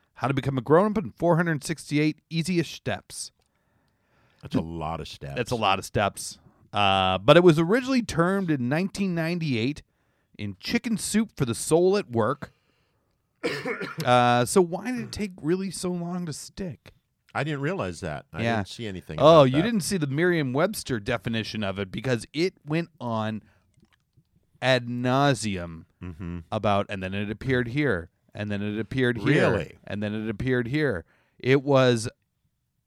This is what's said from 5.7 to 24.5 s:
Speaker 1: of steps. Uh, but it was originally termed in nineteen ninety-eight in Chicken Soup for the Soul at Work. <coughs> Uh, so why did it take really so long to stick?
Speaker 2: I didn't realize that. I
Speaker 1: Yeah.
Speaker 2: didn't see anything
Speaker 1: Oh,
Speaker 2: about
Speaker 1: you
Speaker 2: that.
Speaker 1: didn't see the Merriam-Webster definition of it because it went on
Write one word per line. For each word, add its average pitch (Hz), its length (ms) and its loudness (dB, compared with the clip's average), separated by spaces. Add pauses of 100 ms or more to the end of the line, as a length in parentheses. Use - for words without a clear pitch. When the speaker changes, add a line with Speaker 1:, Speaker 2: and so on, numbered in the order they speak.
Speaker 1:
of 92 80 -6
steps. - 540 -2 (340)
Uh, 95 460 2
but 135 180 8
it 175 60 8
was 165 160 8
originally 254 420 2
termed 185 480 0
in 131 180 0
nineteen 185 460 -2
ninety-eight 160 680 -2 (560)
in 101 200 -8
Chicken 233 380 -4
Soup 214 400 0
for 147 80 0
the 120 80 -2
Soul 180 440 2
at 196 120 -4
Work. 117 420 -2 (920)
<coughs> - 80 -2 (540)
Uh, 123 380 4
so 156 180 0
why 180 300 -2
did 247 100 -6
it 208 100 -10
take 202 200 -6 (100)
really 185 300 -2
so - 180 -6
long 175 360 -6
to 156 80 -8
stick? - 580 -14 (440)
Speaker 2:
I 117 80 -2
didn't 147 180 -4
realize 139 400 -4
that. 76 320 -8
I 95 80 -6
Speaker 1:
Yeah. 117 160 0
Speaker 2:
didn't 98 120 -4
see 117 180 -10
anything 87 320 -10
Speaker 1:
Oh, 156 220 10
Speaker 2:
about - 100 10
Speaker 1:
you 135 60 2
Speaker 2:
that. 156 60 4
Speaker 1:
didn't 220 180 0
see 190 160 -2
the 151 100 -2
Merriam-Webster 151 920 0
definition 113 640 -4
of 98 160 -4
it 95 120 -6
because 117 420 -2
it 175 220 -2 (100)
went 160 240 -4 (100)
on 110 440 -4 (1160)